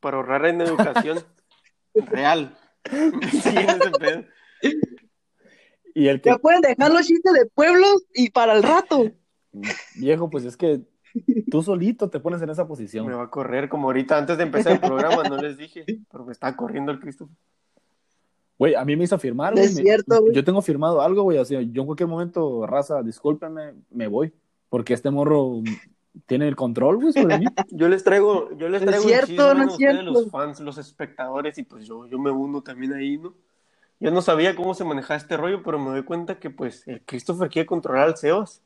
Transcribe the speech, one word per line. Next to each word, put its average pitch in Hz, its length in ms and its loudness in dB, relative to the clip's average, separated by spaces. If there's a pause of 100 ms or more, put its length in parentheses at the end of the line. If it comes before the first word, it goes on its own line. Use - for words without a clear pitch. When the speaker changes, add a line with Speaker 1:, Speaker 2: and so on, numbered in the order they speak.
Speaker 1:
para 135 160 -6
ahorrar 135 300 -2
en 170 160 0
educación 165 560 0 (420)
Speaker 2:
<laughs> - 340 -20
Speaker 1:
real. 147 680 0
<laughs> - 20 -20 (260)
Sí, 285 600 0
en 208 200 2
ese - 280 2
pedo. - 260 -2 (1700)
Speaker 2:
Y 143 140 4
el 139 140 0
que 240 80 4
Speaker 3:
Ya 240 80 4
pueden 330 240 4
dejar 269 280 4
los 330 160 4
chistes 339 280 4
de 254 120 6
pueblos 359 580 4 (100)
y 240 160 2
para 226 240 4
el 214 80 6
rato. 285 480 2 (840)
Speaker 2:
Viejo, 156 340 0
pues 143 140 -6
es 120 120 -12
que 156 240 0 (680)
tú 160 120 0
solito 196 460 -2
te 160 120 -8
pones 170 200 -4
en 160 100 -6
esa 160 160 -4
posición. 113 400 -10
Speaker 1:
Me 127 80 -8
va 120 100 -8
a 117 60 -16
correr, 131 380 -6
como 143 200 -4
ahorita 131 280 0
antes 147 220 -2
de 170 60 0
empezar 147 300 2
el 185 60 0
programa, 156 440 0
no 139 120 -4
les 143 220 -8
dije, 156 260 -18 (260)
pero 127 140 -18
me 123 80 -16
está 131 240 -8
corriendo 143 360 -6
el 135 80 -8
Christopher. 156 340 -18 (1200)
Speaker 2:
Güey, 147 160 4
a 127 100 0
mí 147 120 0
me 175 80 0
hizo 180 140 0
firmar, 135 340 -4
Speaker 3:
No 190 60 2
Speaker 2:
güey, 196 80 6
Speaker 3:
es 202 100 2
Speaker 2:
me, 139 60 -2
Speaker 3:
cierto, 214 380 4
güey. 220 140 4
Speaker 2:
yo 139 100 2
tengo 185 180 2
firmado 156 380 0
algo, 185 220 2
güey, 175 160 2
o 127 60 2
sea, 135 180 -4
yo 120 200 -4
en 135 40 -4
cualquier 156 220 -4
momento, 165 580 -4
raza, 139 360 -2
discúlpenme, 151 720 -6 (160)
me 113 180 -6
voy, 139 240 -4 (360)
porque 120 260 -2
este 127 160 -4
morro 139 520 0 (640)
tiene 143 220 0
el 135 80 -4
control, 127 400 0
güey, 285 160 2
sobre 202 260 4
mí. 196 80 0
Speaker 1:
<laughs> - 240 -4
Yo 165 180 0
les 190 140 2
traigo, 196 560 2
yo 160 100 -6
les 190 140 -2
Speaker 3:
No 196 80 2
es 196 120 2
Speaker 1:
traigo - 20 -2 (220)
Speaker 3:
cierto, - 40 -8
Speaker 1:
el 170 60 -6
chisme, 277 180 6
Speaker 3:
no 269 80 4
es 269 40 2
Speaker 1:
¿no? 269 80 -2
Ustedes, 277 300 2
los 262 100 -4
Speaker 3:
cierto. 226 160 2
Speaker 1:
fans, 147 300 -6
los 143 180 -12
espectadores, 143 800 -10
y 139 40 -10
pues 110 240 -18
yo, 113 200 -18
yo 127 120 -10
me 139 140 -2
uno 139 300 -6
también 131 320 -10
ahí, 139 240 -6
¿no? 175 160 -16 (680)
Yo 156 100 -2
no 175 120 2
sabía 170 340 2
cómo 180 180 -6
se 185 100 -8
manejaba 151 320 -6
este 151 200 -8
rollo, 175 260 -4
pero 156 160 -6
me 135 120 -6
doy 135 140 -6
cuenta 170 360 -10
que, 156 100 -12
pues, - 380 -12
el 123 160 -14
Christopher 170 440 -6
quiere 160 180 -2
controlar 147 420 0
al 160 80 -2
Sebas. 180 500 -2